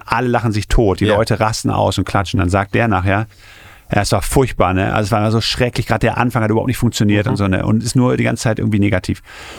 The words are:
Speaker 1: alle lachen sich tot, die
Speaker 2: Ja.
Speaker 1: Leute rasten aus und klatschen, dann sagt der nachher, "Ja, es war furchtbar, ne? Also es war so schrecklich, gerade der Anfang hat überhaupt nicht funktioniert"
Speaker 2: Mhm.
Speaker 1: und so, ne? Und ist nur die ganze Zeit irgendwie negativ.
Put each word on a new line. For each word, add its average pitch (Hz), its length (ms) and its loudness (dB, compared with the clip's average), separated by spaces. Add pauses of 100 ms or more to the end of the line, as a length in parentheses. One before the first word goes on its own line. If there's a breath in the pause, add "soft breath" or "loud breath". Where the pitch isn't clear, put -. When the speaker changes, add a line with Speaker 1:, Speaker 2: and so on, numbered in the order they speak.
Speaker 1:
alle 120 220 -2
lachen 117 240 0
sich 101 160 -4
tot, 101 320 2
die 95 60 2
Speaker 2:
Ja. 104 100 2
Speaker 1:
Leute 110 240 0
rasten 110 320 -2
aus 101 260 0
und 95 80 -2
klatschen, 101 340 -2
dann 90 100 0
sagt 98 260 0
der 113 120 2
nachher, 98 380 0 (640 loud breath)
"Ja, 101 120 2
es - 80 -2
war 104 100 2
furchtbar, 101 540 0
ne? 101 180 0
Also 107 140 0
es 101 40 -4
war 110 200 2
so 113 100 2
schrecklich, - 460 -2
gerade 113 140 -2
der 113 180 0
Anfang 120 240 0
hat 110 80 0
überhaupt 110 160 0
nicht 120 100 -2
funktioniert" 104 480 2
Speaker 2:
Mhm. - 60 -2
Speaker 1:
und 101 60 -2
so, 101 100 0
ne? 95 180 0
Und 110 180 2
ist - 120 -6
nur 127 220 4
die 120 60 0
ganze 117 200 -2
Zeit 113 160 0
irgendwie 110 180 0
negativ. 98 460 0 (360 loud breath)